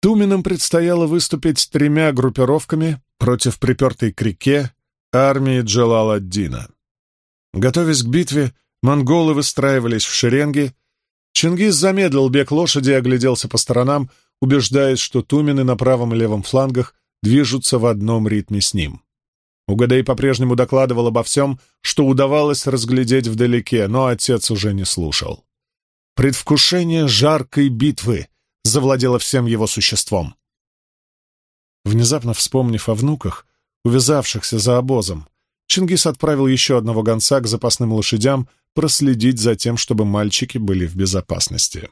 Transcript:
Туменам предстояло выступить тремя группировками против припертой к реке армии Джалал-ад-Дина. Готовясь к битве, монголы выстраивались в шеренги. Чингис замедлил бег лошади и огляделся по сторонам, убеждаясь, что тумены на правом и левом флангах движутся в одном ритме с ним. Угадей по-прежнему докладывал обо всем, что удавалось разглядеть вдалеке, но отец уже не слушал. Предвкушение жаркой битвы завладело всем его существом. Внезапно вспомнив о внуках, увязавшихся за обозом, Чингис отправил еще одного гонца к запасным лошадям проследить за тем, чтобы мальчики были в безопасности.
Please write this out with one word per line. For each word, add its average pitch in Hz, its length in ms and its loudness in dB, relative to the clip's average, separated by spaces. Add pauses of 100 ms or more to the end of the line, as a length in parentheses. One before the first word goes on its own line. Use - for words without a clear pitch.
Туменам 196 400 2
предстояло 170 640 0
выступить 156 640 -2
тремя 151 420 2
группировками 135 880 0 (180)
против 120 400 0
припертой 123 540 0
к - 80 -12
реке 135 520 0 (400)
армии 135 500 2
Джалал-ад-Дина. 107 1040 0 (880)
Готовясь 131 480 0
к 117 60 -4
битве, 139 440 0 (300)
монголы 147 500 2
выстраивались 131 720 0
в - 80 -8
шеренги. 139 640 0 (580)
Чингис 180 420 0
замедлил 160 540 2
бег 135 220 0
лошади 147 400 0
и 135 40 4
огляделся 127 540 0
по - 80 -6
сторонам, 131 540 0 (320)
убеждаясь, 135 560 2
что - 240 -2
тумены 143 420 0
на 127 120 0
правом 120 360 0
и 113 60 0
левом 107 240 0
флангах 131 520 -2 (280)
движутся 127 560 2
в 113 80 0
одном 110 420 0
ритме 104 320 -2
с - 140 -4
ним. 80 260 -4 (680)
Угадей 123 340 2
по-прежнему 123 540 0
докладывал 123 500 0
обо 117 160 0
всем, 139 380 -2 (200)
что - 260 0
удавалось 139 600 2
разглядеть 127 640 0
вдалеке, 117 600 0
но 131 180 0
отец 120 440 -2
уже 104 240 -2
не 98 100 -4
слушал. - 600 -6 (680)
Предвкушение 156 920 2
жаркой 139 600 2
битвы 117 600 -2 (360)
завладело 127 540 2
всем 123 280 0
его 110 200 0
существом. - 680 -2 (1500)
Внезапно 117 500 0
вспомнив 120 540 -2
о 113 60 0
внуках, 127 520 -4 (380)
увязавшихся 120 760 0
за 123 200 2
обозом, 104 480 -4 (420)
Чингис 185 380 0
отправил 147 400 0
еще 131 300 2
одного 113 260 0
гонца 113 380 0
к 117 60 -6
запасным 113 460 -2
лошадям 120 560 0 (260)
проследить 131 640 0
за 110 160 2
тем, 117 200 -4
чтобы 110 280 -2
мальчики 104 540 -2
были 95 280 -2
в 85 100 -8
безопасности. 92 960 -4